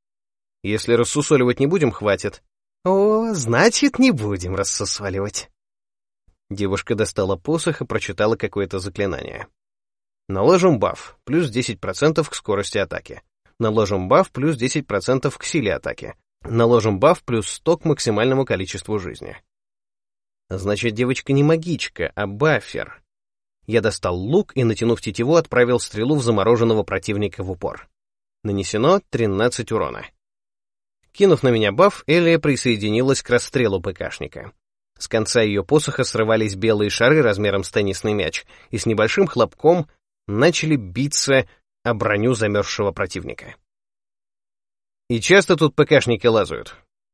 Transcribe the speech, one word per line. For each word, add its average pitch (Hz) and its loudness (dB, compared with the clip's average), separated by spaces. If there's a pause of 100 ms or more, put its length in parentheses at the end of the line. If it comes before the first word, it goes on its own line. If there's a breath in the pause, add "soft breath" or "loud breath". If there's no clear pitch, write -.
(640)
«Если 107 0
рассусоливать 123 2
не 135 2
будем, 156 2
хватит». 101 -2 (440)
«О, 214 0
значит, 165 2
не 254 6
будем 101 -4
рассусоливать». 98 -6 (1000)
Девушка 98 -4
достала 98 0
посох 156 -2
и 131 -6
прочитала 107 -2
какое-то 98 -4
заклинание. 92 -6 (800)
«Наложим 147 4
баф, - -4
плюс 156 -2
десять 117 -4
процентов 147 0
к - -12
скорости 101 -4
атаки. - -6 (360)
Наложим 104 0
баф, 160 4
плюс 143 -2
десять 131 -4
процентов 131 -2
к - -16
силе 113 -2
атаки. - -8 (280)
Наложим 113 2
баф 151 2
плюс 113 -2
сто - -2
к - -18
максимальному 131 0
количеству 98 -4
жизни». 73 -12 (1120)
Значит, 104 -2
девочка 123 -2
не 139 4
магичка, 160 -2
а 104 -4
бафер. 104 -4 (640)
Я 110 2
достал 98 -2
лук 127 -2
и, 131 0
натянув 113 0
тетиву, 120 0
отправил 123 2
стрелу 120 -2
в 139 -2
замороженного 113 2
противника 101 -4
в 95 -8
упор. - -10 (540)
Нанесено 107 0
тринадцать 110 -2
урона. 69 -4 (1080)
Кинув 196 4
на 131 4
меня 110 2
баф, 190 2
Элия 170 4
присоединилась 123 0
к - -18
расстрелу 117 0
П 95 -6
К 92 -8
шника. - -14 (440)
С - -12
конца 113 0
ее 101 0
посоха 143 0
срывались 110 0
белые 104 2
шары 143 4
размером 101 0
с - -10
теннисный 101 -2
мяч 90 -4 (260 soft breath)
и 113 -6
с - -6
небольшим 113 2
хлопком 156 2 (380)
начали 151 2
биться 127 -2 (360 soft breath)
о 120 0
броню 107 0
замерзшего 104 -2
противника. - -8 (1500)
«И 120 -2
часто 180 2
тут 156 0
П 151 2
К 147 6
шники 117 0
лазают?» 87 0 (380)